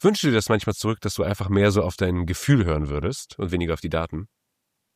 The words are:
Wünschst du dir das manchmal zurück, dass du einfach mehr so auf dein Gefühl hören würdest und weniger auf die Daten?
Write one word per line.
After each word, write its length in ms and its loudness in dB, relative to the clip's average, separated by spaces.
Wünschst 220 2
du 60 2
dir 60 4
das 140 0
manchmal 260 0
zurück, 260 -4
dass 140 -6
du 100 -2
einfach 240 -2
mehr 240 4
so 100 4
auf 140 -2
dein 280 0
Gefühl 400 2
hören 240 0
würdest 520 -6
und 100 -4
weniger 240 0
auf 60 -6
die 100 -8
Daten? 380 -4